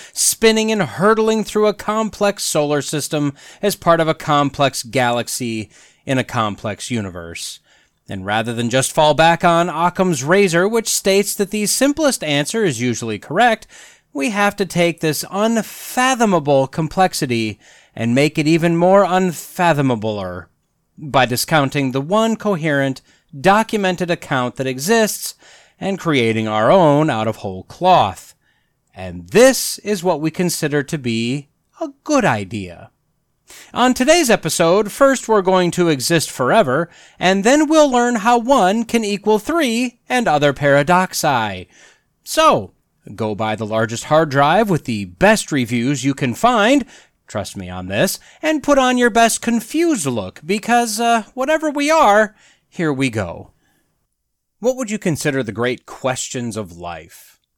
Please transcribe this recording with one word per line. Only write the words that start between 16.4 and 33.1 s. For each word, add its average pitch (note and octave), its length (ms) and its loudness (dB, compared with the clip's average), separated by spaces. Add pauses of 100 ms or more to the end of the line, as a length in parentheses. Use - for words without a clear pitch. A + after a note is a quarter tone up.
complexity C3+ 960 -2 (340)
and A#2 180 -2
make D3 260 2
it D3+ 100 0
even E3+ 280 2
more F#3+ 280 4
unfathomabler C3+ 1400 -2 (520)
by C3+ 280 0
discounting C3+ 680 0
the C3+ 80 -2
one A3 340 0
coherent, D3 680 -2 (360)
documented F#3+ 720 0
account C3 460 -4
that C3 100 -4
exists F#3+ 680 -2 (440)
and F#3 200 -4
creating A2+ 500 0
our G#2+ 220 2
own D#3 400 4
out A2 180 -2
of A2 80 -6
whole F#2 280 -12
cloth. D3+ 720 0 (600)
And F2+ 340 -12
this A#3+ 520 2
is G3 220 -6
what E3 200 0
we D#3+ 80 -2
consider D#3 540 -2
to E3 120 -8
be B2 540 -4 (280)
a E4 100 -8 (160)
good C4+ 200 2
idea. F#2+ 640 -4 (840)